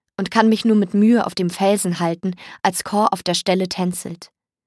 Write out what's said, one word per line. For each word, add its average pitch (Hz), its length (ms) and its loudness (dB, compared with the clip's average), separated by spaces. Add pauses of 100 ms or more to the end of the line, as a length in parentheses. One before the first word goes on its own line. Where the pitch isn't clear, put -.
(160)
und 196 140 -6
kann 226 180 4
mich 220 160 2
nur 220 120 4
mit 196 180 0
Mühe 220 320 4
auf - 80 -8
dem 175 160 -2
Felsen 196 480 0
halten, 175 380 -4 (260)
als 185 220 -2
Cor 208 280 0
auf - 120 -4
der 175 100 -2
Stelle 185 340 0
tänzelt. 180 600 -6 (360)